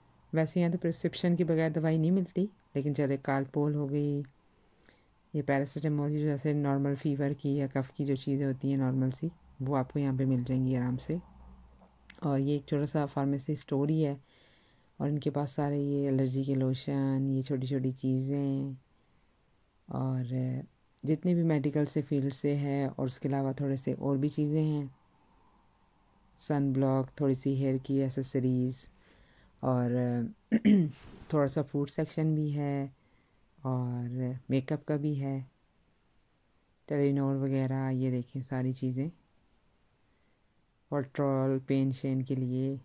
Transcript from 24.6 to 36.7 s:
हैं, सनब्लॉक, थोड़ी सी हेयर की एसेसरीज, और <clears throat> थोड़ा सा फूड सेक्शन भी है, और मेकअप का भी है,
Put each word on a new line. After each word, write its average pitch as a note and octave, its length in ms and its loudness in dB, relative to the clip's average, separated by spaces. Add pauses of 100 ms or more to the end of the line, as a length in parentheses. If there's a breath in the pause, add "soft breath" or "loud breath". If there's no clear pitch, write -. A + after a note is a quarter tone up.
हैं, D3 320 -2 (1400)
सनब्लॉक, C3+ 680 2 (120)
थोड़ी C#3 140 2
सी C3+ 220 0
हेयर C3+ 220 0
की C3+ 200 -2
एसेसरीज, B2+ 880 0 (760 soft breath)
और B2+ 240 2 (640)
<clears throat> G#3 380 6 (420)
थोड़ा D3 140 4
सा C#3+ 160 0
फूड C#3+ 260 -2
सेक्शन D#3 460 0
भी D3+ 160 0
है, C#3+ 460 -4 (720 soft breath)
और B2 720 -2 (120)
मेकअप C3+ 340 0
का D3+ 120 -2
भी D3 180 -2
है, C3+ 360 -4 (1400)